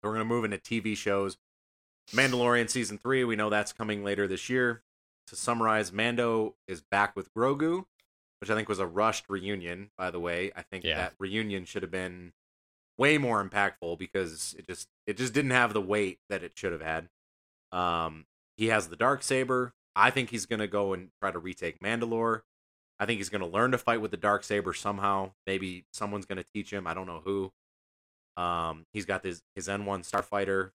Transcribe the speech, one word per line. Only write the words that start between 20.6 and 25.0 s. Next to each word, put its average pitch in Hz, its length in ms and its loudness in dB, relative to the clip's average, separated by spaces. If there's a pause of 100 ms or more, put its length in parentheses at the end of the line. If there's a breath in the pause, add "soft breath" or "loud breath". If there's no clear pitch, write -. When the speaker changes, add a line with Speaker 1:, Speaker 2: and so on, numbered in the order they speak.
Speaker 1:
go 101 240 2
and 92 180 -6 (120)
try 98 80 0
to 87 80 -6
retake 85 420 -6
Mandalore. 113 600 0 (580)
I 101 60 0
think 113 120 0
he's 95 120 -6
gonna 98 160 -2
learn 107 260 2
to 123 60 2
fight 117 240 2
with 107 80 -4
the 101 80 -6
dark 101 260 2
saber 101 300 0
somehow. 98 580 -2 (140)